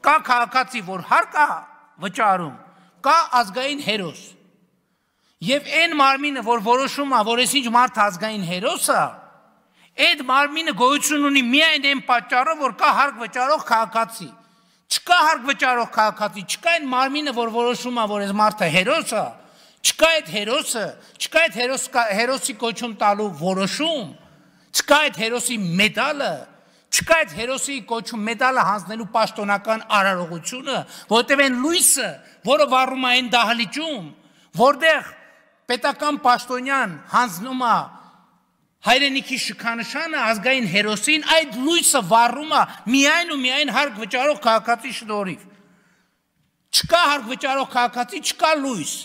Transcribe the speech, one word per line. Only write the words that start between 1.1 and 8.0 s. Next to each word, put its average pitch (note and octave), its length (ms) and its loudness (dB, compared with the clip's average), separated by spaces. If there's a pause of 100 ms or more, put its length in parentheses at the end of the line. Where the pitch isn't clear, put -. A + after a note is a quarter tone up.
հարկ E4 260 2
ա D4 120 4 (520)
վճարում, F#3 540 0 (500)
կա D4 120 4 (240)
ազգային B3+ 440 -4
հերոս։ F3+ 360 -4 (1200)
Եվ C#4+ 240 -2 (120)
այն E4 200 0
մարմինը, C4+ 440 0
որ A#3 200 0
որոշում C4+ 480 0
ա, A#3+ 160 4
որ A#3 160 2
այս - 160 -2
ինչ A#3+ 140 -4
մարդ A#3+ 260 4